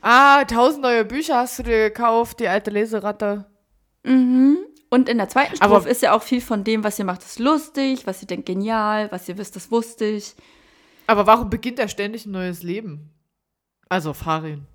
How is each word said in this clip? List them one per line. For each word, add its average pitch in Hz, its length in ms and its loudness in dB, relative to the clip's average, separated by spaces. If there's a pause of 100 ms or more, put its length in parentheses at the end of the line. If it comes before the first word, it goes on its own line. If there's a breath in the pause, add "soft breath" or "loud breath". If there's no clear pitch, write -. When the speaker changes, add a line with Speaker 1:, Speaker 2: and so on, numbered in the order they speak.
Speaker 1:
"Ah, 269 440 6
tausend 269 380 2
neue 240 220 2
Bücher 269 340 -2
hast 247 200 -4
du 254 60 -10
dir 220 240 2
gekauft, 226 520 0
die 220 80 -2
alte 196 220 -2
Leseratte." 208 760 -4 (580)
Speaker 2:
Mhm. 254 540 4 (320)
Und 254 180 4
in 240 100 0
der 196 100 -2
zweiten - 280 0
Strophe 208 180 4
Speaker 1:
Aber 196 140 6
Speaker 2:
ist - 140 0
ja - 100 4
auch 220 100 2
viel 247 180 -2
von 214 240 -4
dem, 220 200 0
"was 208 140 -4
ihr 208 60 -4
macht, 180 180 -6
ist - 180 -20
lustig, 269 680 -2
was 190 160 -8
ihr 202 60 -20
denkt, - 180 -8
genial, 214 640 -4
was - 180 -12
ihr 180 100 -10
wisst, 202 180 -14
das - 140 -14
wusste 233 340 -4
ich." 208 300 -6 (720 soft breath)
Speaker 1:
Aber 208 200 2
warum 226 240 4
beginnt 247 280 -6
er 226 100 -2
ständig 220 380 -8
ein 202 60 -12
neues 180 300 -8
Leben? 175 480 -10 (760)
Also 156 240 -4
Farin. 156 640 -6